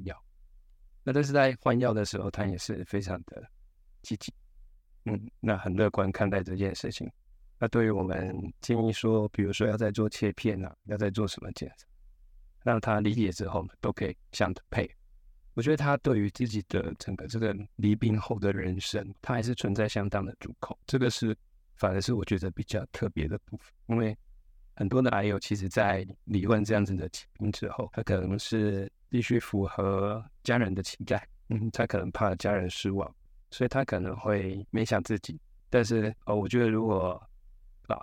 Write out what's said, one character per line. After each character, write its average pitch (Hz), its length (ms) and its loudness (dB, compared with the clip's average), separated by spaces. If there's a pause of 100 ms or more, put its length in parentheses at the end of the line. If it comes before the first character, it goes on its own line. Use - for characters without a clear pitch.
药。 95 200 -10 (800)
那 135 100 0
但 147 100 4
是 139 80 -2
在 135 300 6
换 120 180 4
药 123 140 2
的 107 100 2
时 101 160 -4
候， 98 100 -4
他 101 160 -2
也 95 120 -2
是 - 280 -6
非 101 140 -4
常 92 260 -4
的 - 180 -16 (580)
积 - 160 -6
极， - 160 -14 (720)
嗯， 104 240 -4 (100)
那 107 180 0
很 95 180 -4
乐 104 140 4
观 95 220 2
看 101 180 0
待 95 140 0
这 92 120 -6
件 95 200 -2
事 - 160 -6
情。 - 180 -8 (500)
那 117 80 0
对 117 180 4
于 110 40 4
我 98 140 2
们 92 580 -4
建 117 220 2
议 113 80 2
说， 110 380 2
比 - 120 -2
如 98 120 0
说 113 140 2
要 107 100 2
再 110 140 0
做 107 180 0
切 101 240 0
片 101 320 -2
啊， - 100 -12 (100)
要 104 120 -4
再 104 120 0
做 101 180 0
什 - 160 -10
么 - 100 -8
检 - 240 -10
查， - 100 -20 (760)
让 117 160 2
他 107 200 2
理 104 140 2
解 107 180 2
之 90 160 -6
后 87 160 -2
呢， - 60 -10 (100)
都 107 120 -2
可 - 140 -4
以 78 100 -4 (160)
想 92 220 0
着 - 160 -12
配。 - 200 -2 (640)
我 117 80 0
觉 127 80 2
得 156 80 4
他 143 200 2
对 131 200 4
于 101 140 2
自 123 160 -2
己 107 200 -2
的 - 300 -2
整 98 180 -6
个 78 120 -10
这 113 120 -4
个 107 160 0 (200)
离 104 200 4
病 107 240 2
后 107 200 -2
的 101 120 4
人 92 280 -2
生， - 420 -6
他 127 140 -2
还 117 80 0
是 120 100 -2
存 104 220 0
在 107 120 2
相 101 220 -2
当 98 160 -2
的 - 140 -8
主 - 200 -12
控， - 160 -10 (120)
这 135 100 2
个 123 140 4
是， 110 260 0 (380)
反 95 180 2
而 95 80 0
是 120 140 0
我 98 100 -2
觉 95 140 0
得 95 100 -2
比 - 140 -6
较 - 240 -4
特 - 220 -4
别 78 180 -2
的 101 180 -4
部 - 120 -14
分。 - 140 -20 (140)
因 117 120 0
为 107 200 0 (580)
很 98 140 -2
多 131 100 4
的 127 120 4
癌 101 140 4
友 104 140 2
其 - 160 -4
实 98 140 -2
在 98 340 2 (200)
罹 101 240 0
患 107 180 4
这 110 80 2
样 104 100 4
子 95 120 0
的 80 140 -4
疾 - 240 -12
病 104 180 -2
之 - 180 -6
后， - 240 -6
他 110 80 -2
可 98 180 0
能 95 200 0
是 104 520 0 (180)
必 120 120 2
须 120 180 2
符 98 280 0
合 98 580 0 (180)
家 120 140 2
人 101 160 2
的 95 80 -2
期 - 220 -10
待， 101 200 -2 (260)
嗯， 113 220 -2
他 120 140 0
可 101 140 -2
能 92 100 -4
怕 95 280 0
家 - 140 0
人 92 160 0
失 - 220 -4
望， 98 260 -2 (360)
所 - 120 -4
以 123 40 4
他 135 180 0
可 98 140 -2
能 92 180 -4
会 98 540 -2
勉 113 120 2
强 107 200 2
自 107 160 0
己。 156 200 -12 (300)
但 120 160 6
是， 110 260 2 (140)
呃， 104 100 0
我 98 140 0
觉 120 120 4
得 117 60 6
如 110 160 2
果， 92 280 2 (800)
啊， - 140 -2